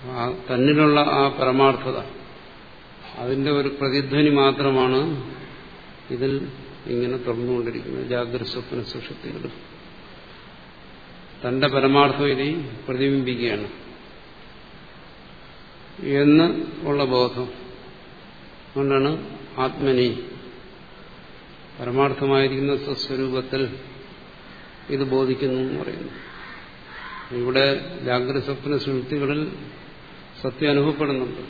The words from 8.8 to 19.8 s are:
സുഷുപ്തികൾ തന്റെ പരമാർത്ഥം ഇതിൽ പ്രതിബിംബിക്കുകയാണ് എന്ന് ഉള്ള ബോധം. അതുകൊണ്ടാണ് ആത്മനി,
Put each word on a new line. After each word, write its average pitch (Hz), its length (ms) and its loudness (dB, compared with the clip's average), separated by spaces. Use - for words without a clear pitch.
സുഷുപ്തികൾ - 520 -12
തന്റെ 131 300 0
പരമാർത്ഥം 139 640 4
ഇതിൽ 135 180 -2
പ്രതിബിംബിക്കുകയാണ് 123 880 0
എന്ന് 147 260 8
ഉള്ള 143 120 2
ബോധം. 123 320 2
അതുകൊണ്ടാണ് 139 500 2
ആത്മനി, 131 440 2